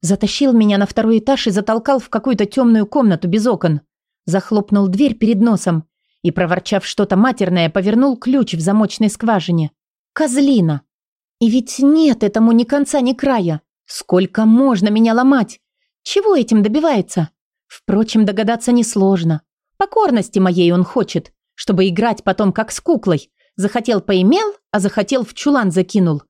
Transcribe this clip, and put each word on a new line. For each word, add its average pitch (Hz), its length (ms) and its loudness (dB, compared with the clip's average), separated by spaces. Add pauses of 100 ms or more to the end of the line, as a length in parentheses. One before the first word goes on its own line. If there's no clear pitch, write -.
Затащил 208 520 -2
меня 208 260 4
на 202 80 0
второй 220 320 0
этаж 269 300 -2
и - 20 0
затолкал 220 480 -2
в - 120 -10
какую-то 220 360 -2
темную 220 400 2
комнату 208 400 0
без 208 200 -2
окон. 165 340 0 (460)
Захлопнул 202 600 0
дверь 220 280 0
перед 220 260 0
носом 185 480 0 (340)
и, 175 80 0
проворчав 180 560 -2
что-то 202 300 -2
матерное, 180 540 0
повернул 226 480 0
ключ 254 360 -2
в 165 60 -6
замочной 208 480 0
скважине. 175 640 -2 (400)
Козлина! 247 680 0 (580)
И 233 80 2
ведь 240 300 -2
нет 285 460 2
этому 220 280 2
ни 233 120 4
конца, 285 360 -2
ни 254 120 0
края. 220 480 -2 (260)
Сколько - 580 -2
можно 220 440 2
меня 220 260 2
ломать? 254 460 2 (420)
Чего 403 320 0
этим 226 280 2
добивается? 220 680 -2 (380)
Впрочем, 220 560 0
догадаться 220 480 -2
несложно. 190 680 0 (340)
Покорности 330 640 0
моей 175 320 2
он 180 100 2
хочет, - 500 -4 (220)
чтобы 190 340 0
играть 214 360 -2
потом 190 280 0
как 220 200 -6
с - 80 -12
куклой. - 500 -2 (260)
Захотел — 214 440 -2
поимел, 269 520 2 (200)
а 202 80 -2
захотел — 208 440 -2
в - 100 -16
чулан 277 360 0
закинул. 180 600 0